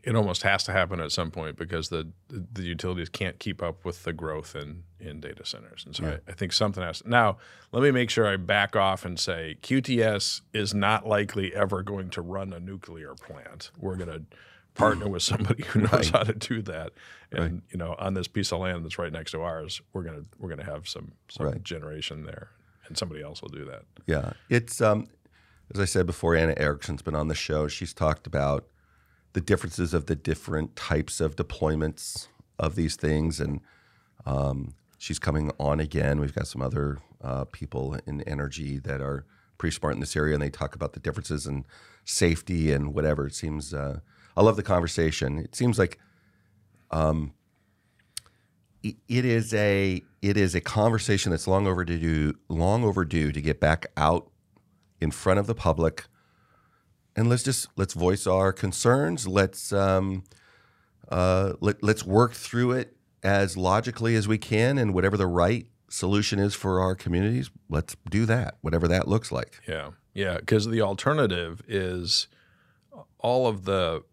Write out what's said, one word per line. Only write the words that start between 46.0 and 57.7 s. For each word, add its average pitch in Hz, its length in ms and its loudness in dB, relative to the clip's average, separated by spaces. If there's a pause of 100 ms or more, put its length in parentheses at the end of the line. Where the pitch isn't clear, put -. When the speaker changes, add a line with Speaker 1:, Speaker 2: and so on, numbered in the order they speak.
Speaker 2:
um, 78 420 2 (1500)
i-, 107 100 -6 (120)
it 123 180 2
is 113 300 2
a, 98 480 4 (180)
it 101 160 4
is 95 160 4
a 87 80 2
conversation 107 680 2
that's 80 160 0
long 95 180 4
overdue, 82 680 2 (140)
long 92 340 2
overdue 85 480 2
to 73 100 -4
get 76 180 0
back 80 280 2 (100)
out 78 320 2 (720)
in 80 80 2
front 95 300 2
of 101 80 0
the 113 80 0
public. 82 500 0 (1120)
And 110 140 4
let's 120 140 2
just, 131 320 -2